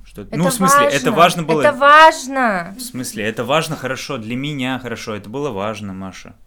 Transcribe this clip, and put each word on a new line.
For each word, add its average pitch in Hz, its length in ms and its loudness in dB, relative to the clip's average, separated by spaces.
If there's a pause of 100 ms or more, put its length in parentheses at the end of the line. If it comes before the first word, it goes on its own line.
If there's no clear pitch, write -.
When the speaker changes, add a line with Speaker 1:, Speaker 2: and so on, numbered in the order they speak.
Speaker 1:
Что? - 180 -16
Speaker 2:
Это - 140 -10
Speaker 1:
Ну, 170 120 0
в 262 40 0
смысле, 240 320 4
Speaker 2:
важно. 202 120 0
Speaker 1:
это 147 160 0
важно 170 300 4
было. 156 200 0
Speaker 2:
Это 233 100 4
важно. 269 1080 4
Speaker 1:
В - 20 -14
смысле, 123 440 -8
это 110 200 -4
важно, 147 320 0
хорошо, 131 420 -8
для 110 180 -8
меня 131 420 -6
хорошо, 113 360 -8
это 101 140 -12
было 139 220 -6
важно, 104 420 -6
Маша. 95 420 -14 (120)